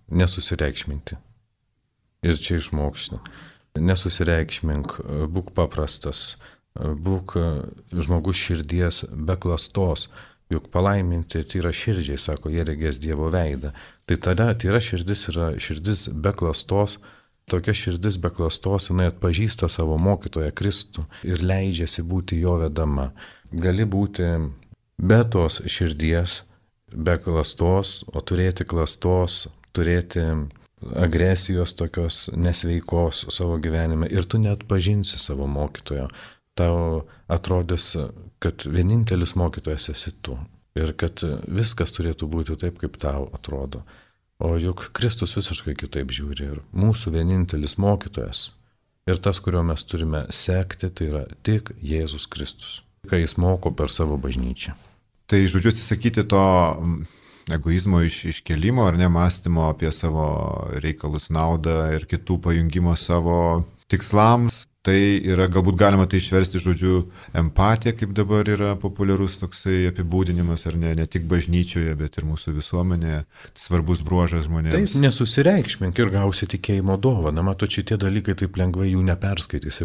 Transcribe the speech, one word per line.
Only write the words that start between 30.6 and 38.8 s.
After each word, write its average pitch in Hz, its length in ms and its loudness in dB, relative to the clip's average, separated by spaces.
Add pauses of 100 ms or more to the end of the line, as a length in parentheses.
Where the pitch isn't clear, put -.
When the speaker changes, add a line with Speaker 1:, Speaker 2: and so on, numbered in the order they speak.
Speaker 1:
agresijos 90 800 2
tokios 85 580 -2
nesveikos 85 960 0
savo 85 300 -2
gyvenime 80 500 0
ir 95 160 0
tu 113 140 -2
neatpažinsi 101 800 0
savo 69 280 -2
mokytojo. 71 640 -4 (460)
Tau 85 500 0 (240)
atrodys, 87 640 0 (440)
kad - 280 -4
vienintelis 90 680 2